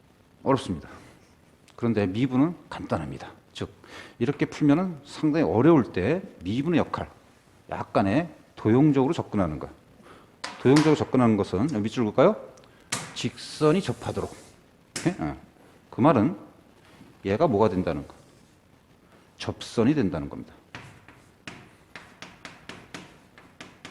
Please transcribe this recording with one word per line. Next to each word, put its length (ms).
어렵습니다. 440
그런데 300
미분은 480
간단합니다. 600
즉, 180
이렇게 260
풀면은 600
상당히 400
어려울 440
때 300
미분의 360
역할, 300
약간의 580
도용적으로 600
접근하는 440
것. 120
도용적으로 340
접근하는 440
것은 340
여기 120
밑줄 200
그을까요? 320
직선이 680
접하도록. 500
오케이? 200
어. 160
그 140
말은 340
얘가 240
뭐가 220
된다는 360
거? 80
접선이 560
된다는 340
겁니다. 240